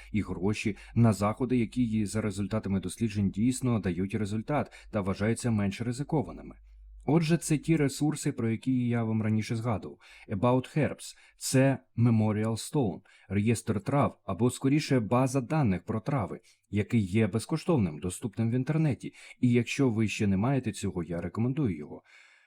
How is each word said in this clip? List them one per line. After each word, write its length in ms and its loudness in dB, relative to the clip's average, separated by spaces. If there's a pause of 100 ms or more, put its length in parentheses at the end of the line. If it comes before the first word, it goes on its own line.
(120)
і 100 0
гроші, 560 -2 (180)
на 180 6
заходи, 440 0
які, 480 0
за 160 -4
результатами 580 -2
досліджень, 500 -2
дійсно 500 0
дають 360 -2
результат 580 -4 (180)
та 100 -2
вважаються 500 -2
менш 300 0
ризикованими. 760 -4 (500)
Отже, 320 4
це 200 0
ті 200 2
ресурси, 540 0
про 200 -2
які 360 0
я 160 0
вам 180 0
раніше 340 0
згадував. 440 -4 (300)
About 480 2
Herbs — 380 -2 (220)
це 400 4 (200)
Memorial 540 2
Stone, 480 -2 (300)
реєстр 520 0
трав, 440 0
або, 260 0
скоріше, 480 2
база 420 0
даних 420 0
про 160 -4
трави, 400 -4 (300)
який 320 2
є 260 2
безкоштовним, 720 0
доступним 520 -4
в 20 0
інтернеті, 600 -2 (260)
і 120 4
якщо 380 2
ви 180 2
ще 200 -2
не 100 2
маєте 340 0
цього, 320 -6
я 180 -6
рекомендую 560 -2
його. 240 -14 (460)